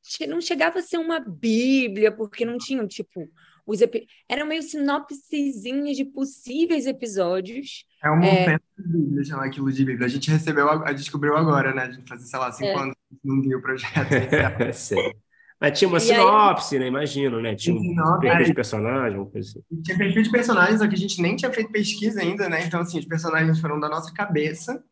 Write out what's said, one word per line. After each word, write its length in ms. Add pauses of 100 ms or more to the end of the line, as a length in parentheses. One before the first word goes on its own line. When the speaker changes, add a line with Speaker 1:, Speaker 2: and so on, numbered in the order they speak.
Speaker 1:
che-, 240
não 140
chegava 380
a 20
ser 160
uma 240
bíblia, 880
porque 340
não 120
tinham, 300
tipo, 420 (360)
os 160
epi-, 260 (200)
eram 180
meio 160
sinopsezinhas 1300
de 80
possíveis 840
episódios. 1000 (180)
Speaker 2:
É 60
uma 160
Speaker 1:
É. 160
Speaker 2:
oferta 240 (120)
de 120
bíblia, 340
chamar 220
aquilo 260
de 140
bíblia. 200
A 40
gente 200
recebeu, 400
a, 200
a 20
descobriu 460
agora, 360
né? 100
A 80
gente 180
fazia, 180
sei 120
lá, 120
cinco 180
Speaker 1:
É. 120
Speaker 2:
anos 140 (140)
que 80 (100)
não 140
via 160
o 40
projeto. 260
Speaker 3:
<laughs> 840
Sim. 400 (480)
Mas 160
tinha 100
uma 120
Speaker 1:
E 20
aí 60
Speaker 3:
sinopse, 720
né? 80
Imagino, 520
né? 160
Tinha 200
um 40
Speaker 2:
Tinha 140
sinopse. 340
Speaker 3:
perfil 200
de 80
personagem, 640
uma 100
coisa 200
assim. 220
Speaker 2:
E 120
tinha 140
perfil 260
de 80
personagens, 480
só 100
que 60
a 20
gente 240
nem 160
tinha 160
feito 180
pesquisa 480
ainda, 300
né? 160
Então, 160
assim, 180
os 60
personagens 540
foram 200
da 80
nossa 240
cabeça. 800